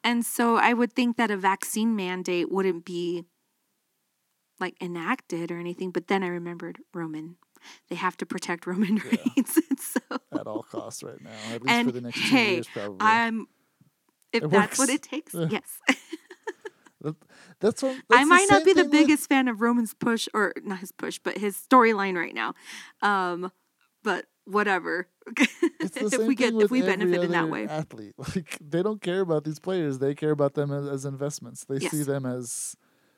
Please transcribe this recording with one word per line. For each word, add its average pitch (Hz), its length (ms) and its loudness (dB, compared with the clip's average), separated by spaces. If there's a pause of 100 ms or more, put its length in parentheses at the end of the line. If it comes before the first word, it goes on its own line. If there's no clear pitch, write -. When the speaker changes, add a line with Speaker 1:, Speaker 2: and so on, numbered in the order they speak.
Speaker 1:
and 233 220 0
so 233 320 2
I 226 160 6
would 233 200 0
think 240 240 0
that 220 140 2
a 208 60 -2
vaccine 196 580 0
mandate 180 560 -2
wouldn't 185 340 0
be, 175 400 -4 (1300)
like, 180 220 -8
enacted 175 680 -6
or 170 80 -8
anything, 175 320 -8
but 170 160 -4
then 196 160 2
I 180 40 -2
remembered 175 520 -8 (140)
Roman. 160 440 -10 (520)
They 175 60 -8
have 175 220 -4
to - 80 -8
protect 175 420 -8
Roman 185 300 0
<laughs> - 140 -8
Speaker 2:
Yeah. 233 60 2 (180)
Speaker 1:
Reigns, - 220 0 (120)
and 269 100 -2
so - 200 -6 (380)
Speaker 2:
At - 80 -10
all 110 180 -8
costs 110 400 -12
right 117 180 -14
now, 110 100 -20 (220)
at 117 100 -8
least - 0 -
for 131 60 0 (180)
Speaker 1:
And 247 60 0
Speaker 2:
the 123 80 -8
next 120 200 -8
two 220 140 2
Speaker 1:
hey, 220 200 4
Speaker 2:
years, 117 120 -4
probably. 101 320 -8
Speaker 1:
I'm, 226 480 2 (880)
if 233 100 0
Speaker 2:
It 156 80 0
Speaker 1:
that's 202 260 4
what 254 120 4
Speaker 2:
works. 262 60 2
Speaker 1:
it 294 80 -4
takes, - 300 -10
Speaker 2:
Yeah. 170 160 0
Speaker 1:
yes. - 380 -6
<laughs> 262 120 2 (1000)
Speaker 2:
That, 156 140 -6 (440)
that's 220 240 0
what, 262 80 0
Speaker 1:
I 262 60 -8 (120)
Speaker 2:
that's 247 140 10
the - 60 2
Speaker 1:
might 359 200 8
not 403 100 8
Speaker 2:
same 320 60 2
Speaker 1:
be 381 80 8
the - 100 2
Speaker 2:
thing - 20 -
with 285 60 -6
Speaker 1:
biggest 302 380 6
fan 269 180 4
of 214 140 -2
Roman's 233 320 2
push, 233 400 -2
or 202 200 0 (100)
not 190 160 -6
his 185 120 -14
push, - 280 -10
but - 180 -6
his 202 180 -4
storyline 220 640 4
right 165 160 -4
now. 113 220 -4 (480)
Um, 180 480 -2 (500)
but 185 240 -2 (200)
whatever. 185 640 0 (200)
<laughs> 226 100 -10 (440)
Speaker 2:
It's - 160 -6
the 233 80 -2
Speaker 1:
If 208 80 -2
Speaker 2:
same 226 140 2
Speaker 1:
we 277 60 4
get, 247 200 2
Speaker 2:
thing - 20 -2
Speaker 1:
if 220 80 4
Speaker 2:
with 208 80 4
Speaker 1:
we 254 80 2
Speaker 2:
every - 180 2
Speaker 1:
benefit 180 280 2
in 175 60 0
that 170 120 2
Speaker 2:
other 160 80 -2
Speaker 1:
way. 107 160 -4
Speaker 2:
athlete. 123 480 -8
<laughs> - 200 -8
Like, 175 240 -8
they 156 220 -2
don't 208 200 -4
care 180 200 -2
about 160 220 0
these 151 160 -6
players. 160 400 -2
They 139 160 0
care 151 160 0
about 143 240 2
them 143 160 0
as, 143 160 -4
as 139 180 -6
investments. 139 600 -8
They 135 140 -4
see 151 180 -2
Speaker 1:
Yes. 147 100 -2
Speaker 2:
them 139 180 -2
as 123 500 -8 (420)